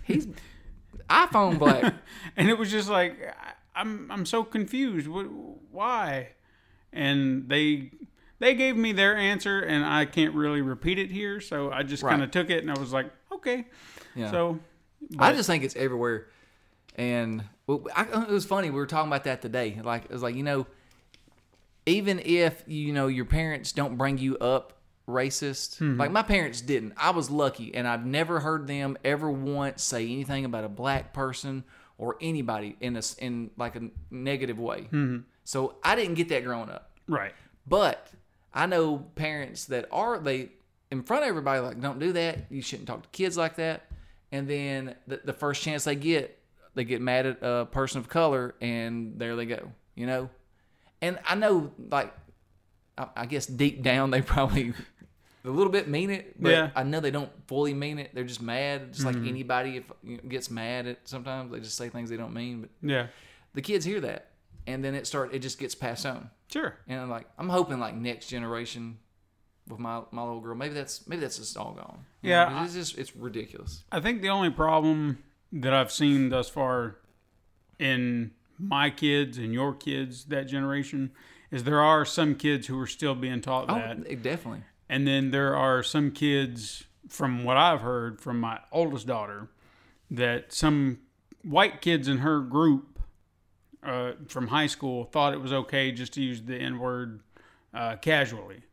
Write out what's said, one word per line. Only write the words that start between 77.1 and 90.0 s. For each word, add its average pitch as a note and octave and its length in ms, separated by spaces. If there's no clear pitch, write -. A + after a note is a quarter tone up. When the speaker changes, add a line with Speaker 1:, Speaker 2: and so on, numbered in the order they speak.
Speaker 2:
in B2 540
my D3 320
kids C#3+ 480
and A2+ 140
your C3 220
kids, C3+ 520
that C#3 180
generation, C#3 680
is B2+ 140
there D3 160
are D3+ 240
some D3+ 300
kids C#3+ 320
who C3 140
are B2+ 60
still C#3 280
being B2+ 260
taught C3 280
Speaker 1:
Oh, F#3+ 60
Speaker 2:
that. A#2 320
Speaker 1:
it A#2+ 160
definitely. A#2+ 400
Speaker 2:
And C3+ 180
then C3+ 240
there C#3 260
are C3 260
some D3 280
kids, C#3 720
from B2 360
what B2+ 120
I've D#3 240
heard A#2 400
from A#2+ 200
my A2+ 200
oldest C#3+ 360
daughter, G#2 420